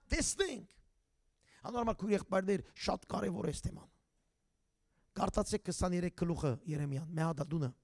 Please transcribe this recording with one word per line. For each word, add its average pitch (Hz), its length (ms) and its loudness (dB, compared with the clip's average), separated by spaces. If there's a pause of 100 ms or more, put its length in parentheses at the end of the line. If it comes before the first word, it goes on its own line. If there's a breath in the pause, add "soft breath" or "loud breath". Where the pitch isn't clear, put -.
տեսնենք։ 311 720 0 (880 soft breath)
Անորմալ 233 340 0
քույր 202 160 2
եղբայրներ, 190 560 2
շատ - 360 -2
կարևոր 180 420 0
է 147 40 0
այս - 100 -4
թեման։ - 260 -6 (1300)
Կարդացեք 202 500 0
քսաներեք 180 500 0
գլուխը 160 360 0 (100)
Երեմիան, 147 500 -2
մի 160 100 0
հատ 160 200 0
դունը, 147 260 0 (160)